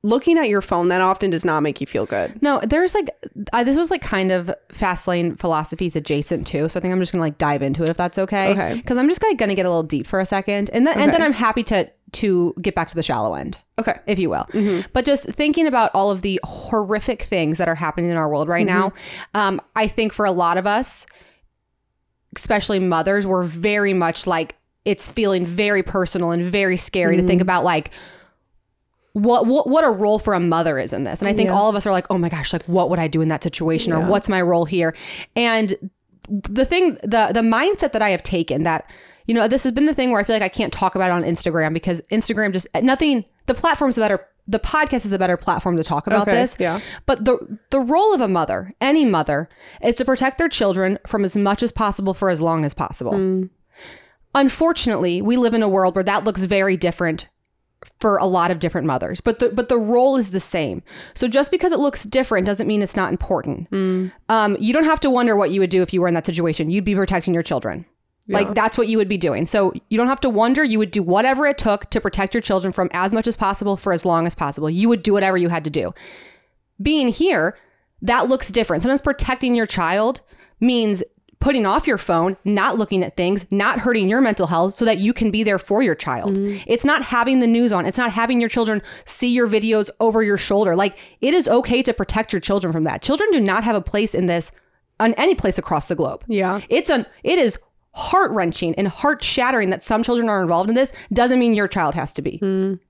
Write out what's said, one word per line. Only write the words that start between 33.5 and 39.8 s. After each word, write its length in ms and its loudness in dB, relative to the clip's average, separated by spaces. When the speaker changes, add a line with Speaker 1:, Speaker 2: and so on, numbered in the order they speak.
Speaker 2:
Or, 80 2
Speaker 1:
Yeah. 80 0
Speaker 2:
"What's 200 2
my 140 0
role 220 2
here?" 300 0
And 380 2
the 360 -2
thing, 380 2
the, 300 2
the 100 2
mindset 500 2
that 100 0
I 80 2
have 120 0
taken 400 -2
that, 260 -2
you 80 0
know, 140 2
this 160 2
has 80 0
been 140 2